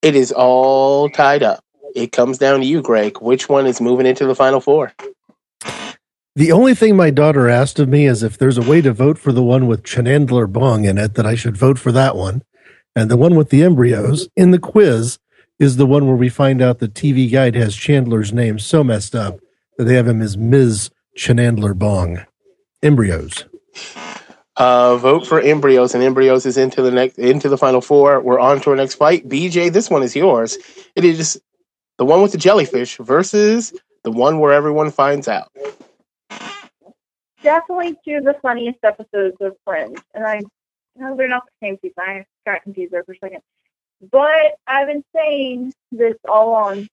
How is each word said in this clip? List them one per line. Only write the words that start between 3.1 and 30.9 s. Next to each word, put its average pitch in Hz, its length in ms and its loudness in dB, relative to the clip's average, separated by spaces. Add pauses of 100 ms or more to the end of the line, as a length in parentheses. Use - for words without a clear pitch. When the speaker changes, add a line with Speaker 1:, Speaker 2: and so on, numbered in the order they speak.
Speaker 1:
Which 123 280 -2
one 139 160 2
is 123 160 -2
moving 123 240 0
into 127 200 0
the 131 100 -2
final 131 240 2
four? 143 340 0 (1400)
Speaker 2:
The 160 160 2
only 240 240 4
thing 220 200 4
my 175 140 4
daughter 143 400 2
asked 127 300 0
of 135 100 2
me 147 160 4
is 120 160 0
if 110 160 -6
there's 131 200 2
a 123 40 0
way 147 200 4
to 135 120 2
vote 135 240 0
for - 140 -2
the 123 100 0
one 127 260 2
with 113 160 -2
Chenandler 123 680 0
Bong 113 340 0
in 98 120 2
it, 104 180 -4
that 107 100 -2
I 113 100 -2
should 113 220 -6
vote 131 220 2
for 123 120 -2
that 131 240 2
one. 95 280 -6 (520)
And 110 140 0
the 120 80 2
one 170 180 4
with 151 140 2
the 139 140 4
embryos 123 720 2
in 185 160 6
the 180 80 4
quiz 123 580 2 (400)
is 135 200 2
the 139 80 4
one 143 200 2
where 131 100 2
we 123 140 2
find 135 320 0
out 123 180 0
the 117 80 -4
T 139 260 -2
V 127 160 0
Guide 127 260 2
has 110 200 -2
Chandler's 117 580 0
name 113 260 -2
so 151 240 0
messed 113 320 -4
up 98 240 -6 (380)
that 120 80 -2
they 127 100 2
have 120 120 2
him 113 140 0
as 101 160 -6
Ms. 117 540 0 (260)
Chenandler 113 600 0
Bong. 92 480 -4 (580)
Embryos. 101 600 0 (1120)
Speaker 1:
Uh, 123 380 4
vote 139 320 0
for 160 140 2
Embryos, 135 520 2
and 123 100 0
Embryos 131 420 2
is 127 100 -4
into 131 260 0
the 127 100 2
next, 127 260 -2
into 139 320 0
the 135 80 0
final 131 240 2
four. 143 400 4
We're 127 180 0
on 135 220 2
to 147 80 -2
our 139 80 2
next 135 180 -4
fight. 156 320 0
B 147 220 -4
J, 170 180 -2
this 180 220 -2
one 143 140 0
is 120 120 -6
yours. 135 420 0 (380)